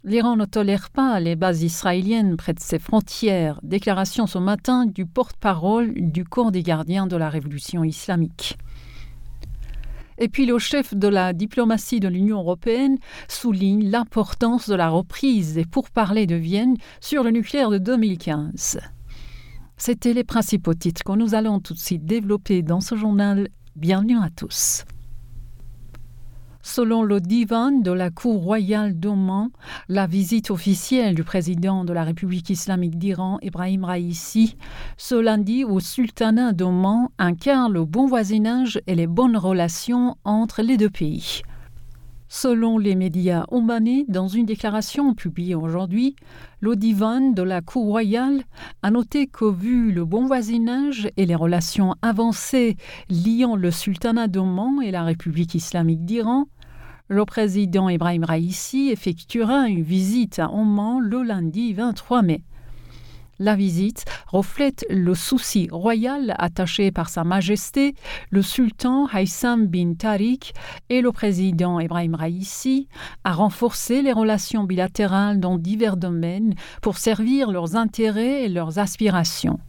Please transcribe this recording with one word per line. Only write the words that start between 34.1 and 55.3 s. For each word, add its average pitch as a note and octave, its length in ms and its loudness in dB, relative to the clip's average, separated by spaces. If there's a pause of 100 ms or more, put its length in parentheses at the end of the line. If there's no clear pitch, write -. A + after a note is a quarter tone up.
ce - 200 -4
lundi A3+ 480 2
au G3 160 2
sultanat A3+ 760 2
d'Oman F#3 640 2
incarne G#3+ 560 2
le E3 100 2
bon G3 220 2
voisinage A3+ 800 2
et F#3+ 80 -2
les E3+ 140 2
bonnes A3+ 300 4
relations F#3+ 840 0
entre A3 380 0
les A#3 160 4
deux G#3 140 4
pays. - 500 -4 (920)
Selon A3+ 440 2
les G3+ 180 2
médias F3+ 540 2
omanais, A#3+ 580 2
dans F#3 220 0
une A3+ 160 2
déclaration A3 680 0
publiée F3 420 -4
aujourd'hui, F3+ 600 0 (460)
le G#3+ 160 2
divan A3+ 560 2
de F#3 80 0
la F#3 180 0
Cour G#3+ 280 -2
royale A3+ 560 2 (400)
a G3+ 80 2
noté C4+ 360 2
que, - 160 -4
vu G#3+ 480 2
le E3+ 140 0
bon A3 220 2
voisinage A#3+ 880 0
et F#3+ 80 4
les E3+ 100 2
relations E3+ 680 2
avancées A3+ 760 2 (320)
liant A3 480 2
le F3 120 2
sultanat A3 600 0
d'Oman F#3+ 520 0
et G#3 100 -2
la F3 120 -2
République E3 520 -2